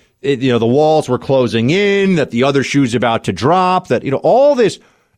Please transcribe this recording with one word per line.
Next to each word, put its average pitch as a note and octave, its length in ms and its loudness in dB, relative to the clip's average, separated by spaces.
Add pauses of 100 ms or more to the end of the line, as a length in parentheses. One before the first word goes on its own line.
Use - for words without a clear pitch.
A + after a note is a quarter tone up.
(200)
it, C#3 200 -2
you C3 120 0
know, A#2 60 2
the A2+ 80 0
walls D3+ 420 0
were B2 100 -2
closing A#2+ 520 0
in, G3 460 0
that C#3 140 -2
the A#2+ 140 0
other C#3 180 0
shoe's B2+ 320 0
about A#2 300 -2
to A2 80 -4
drop, F3+ 560 0
that, A#2+ 160 -2
you D3+ 60 -6
know, C3 120 -4
all C4+ 320 4
this. A#3 240 0 (400)